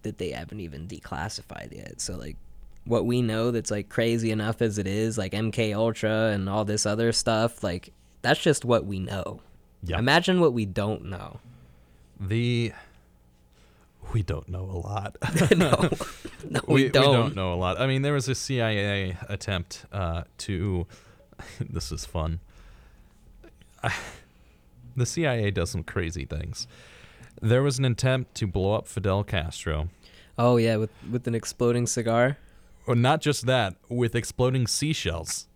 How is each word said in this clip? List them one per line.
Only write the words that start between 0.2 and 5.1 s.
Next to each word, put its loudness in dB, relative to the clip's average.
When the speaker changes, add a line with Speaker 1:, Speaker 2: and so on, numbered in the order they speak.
Speaker 1:
haven't -10
even -10
declassified -10
yet. -14
So, -6
like, -10
what 2
we 2
know 2
that's, -2
like, -4
crazy 2
enough 0
as 2
it 0
is, 0